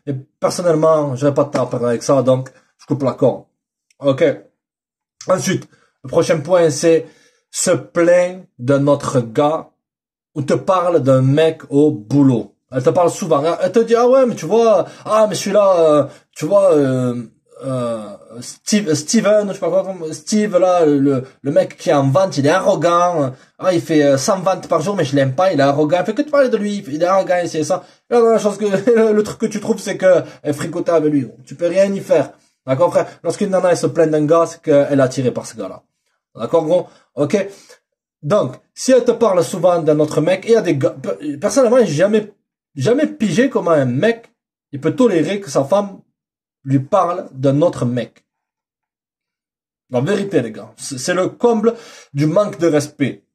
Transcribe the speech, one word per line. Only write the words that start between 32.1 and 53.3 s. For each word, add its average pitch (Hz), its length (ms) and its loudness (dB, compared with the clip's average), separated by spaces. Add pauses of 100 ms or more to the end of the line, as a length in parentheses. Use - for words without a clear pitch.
D'accord, 156 240 2
frère ? 170 160 0 (160)
Lorsqu'une 180 260 -4
nana, 180 220 2
elle 165 60 2
se 165 100 -2
plaint 156 240 0
d'un 151 140 0
gars, 165 200 2
c'est - 160 -10
qu'elle 143 380 2
est 135 40 4
attirée 123 280 -2
par 117 160 -8
ce - 80 -18
gars-là. 95 260 -14 (540)
D'accord, 160 300 0
gros ? 170 220 0 (280)
Ok ? 185 320 -2 (760)
Donc, 151 340 -2 (180)
si - 180 -2
elle 247 120 4
te 247 80 2
parle 196 320 2
souvent 175 380 0
d'un 151 180 2
autre 151 220 0
mec, 185 240 0
il 214 60 2
y 226 40 6
a 220 60 4
des 170 160 0
gars, 143 140 0
pe-, 139 460 -8
personnellement, 233 420 2
j'ai 185 140 2
jamais, 208 400 0 (420)
jamais 240 320 0
pigé 226 420 -2
comment 175 220 -2
un 147 140 2
mec, 175 460 -2 (400)
il 139 80 -12
peut 156 160 -2
tolérer 196 440 2
que 196 100 -14
sa 139 140 0
femme 196 380 -2 (640)
lui 135 160 0
parle 180 520 -2
d'un 135 300 0
autre 165 240 0
mec. 120 400 -6 (1600)
La 123 120 -2
vérité, 196 400 -2
les 113 100 -6
gars, - 260 -18
c'est, - 200 -12
c'est 180 160 -4
le 175 160 -2
comble 226 460 0 (380)
du 143 140 0
manque 190 320 -2
de 170 80 2
respect. 143 560 -2 (120)